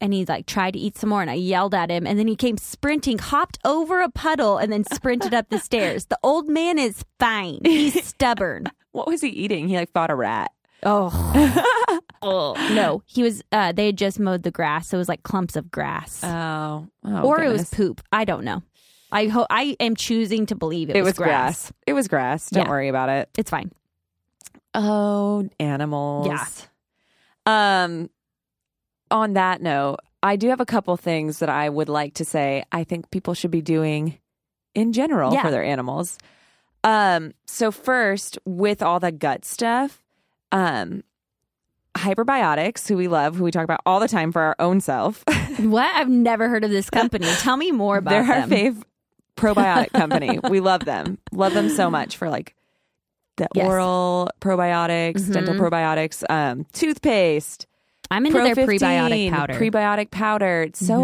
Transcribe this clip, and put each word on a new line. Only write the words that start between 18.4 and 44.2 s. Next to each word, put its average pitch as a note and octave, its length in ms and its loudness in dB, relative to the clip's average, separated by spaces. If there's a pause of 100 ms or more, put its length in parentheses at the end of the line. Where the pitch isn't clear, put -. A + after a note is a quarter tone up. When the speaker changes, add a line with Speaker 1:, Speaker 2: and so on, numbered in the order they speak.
Speaker 1:
know. E3+ 180 -6 (480)
I G#3+ 160 2
ho-, A3+ 220 2
I C4+ 320 0
am A3+ 160 0
choosing A3 480 0
to G#3 100 -4
believe D#3+ 340 -4
it C3+ 60 0
Speaker 2:
It G3 60 4
Speaker 1:
was F#3+ 80 2
Speaker 2:
was F#3+ 80 0
Speaker 1:
grass. E3+ 100 0
Speaker 2:
grass. C#3 460 0 (120)
It - 60 0
was C#4 160 0
grass. C#3+ 420 -2
Don't F#3 140 2
Speaker 1:
Yeah. E3 60 -2
Speaker 2:
worry C#3 180 0
about C3 220 0
it. C3+ 180 0 (100)
Speaker 1:
It's - 120 -2
fine. E3 240 -6 (1000)
Speaker 2:
Oh, G#3 720 0 (140)
animals. C#3+ 680 -2 (1160)
Speaker 1:
Yeah. G3+ 380 4
Speaker 2:
Um, E3+ 260 -6 (1000)
on A3 220 2
that F#3 280 2
note, C#3 360 -2 (260)
I G3+ 140 4
do G#3+ 100 0
have B3+ 140 2
a A#3+ 40 -2
couple G3 300 0
things D#3 440 -4
that D#3+ 100 -2
I D3 180 0
would D3 220 -2
like D3 260 -2
to E3 100 -6
say C#3 460 -2
I E3+ 140 -4
think - 260 -8
people F3+ 220 -4
should F3 180 -4
be E3 100 0
doing D#3 560 -2 (560)
in A3+ 200 0
general A#3 400 2
Speaker 1:
Yeah. C4+ 80 2
Speaker 2:
for E3+ 100 0
their A#2 140 0
animals. C3+ 520 -4 (680)
Um, G3 480 2 (140)
so A3+ 220 -2
first, G#3 760 -2
with G3 360 -2
all F3 200 2
the F3 100 0
gut C#3+ 320 -4
stuff, A#3+ 580 -2 (520)
um, E3+ 500 -2 (920)
Hyperbiotics, G3 920 0
who G#3 100 2
we F3+ 100 0
love, D#3 280 2
who F3+ 80 0
we E3+ 80 2
talk E3+ 140 0
about D#3+ 200 -2
all F#3 140 4
the A3 80 2
time E3 240 0